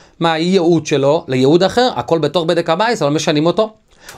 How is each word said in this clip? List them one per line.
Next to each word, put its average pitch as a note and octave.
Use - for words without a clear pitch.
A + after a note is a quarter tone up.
מהייעוד E3
שלו C#3+
לייעוד C3+
אחר, A#3
הכל E3
בתוך D3+
בדק E3+
הבייס, A3
אבל C#3+
משנים D#3
אותו. G#3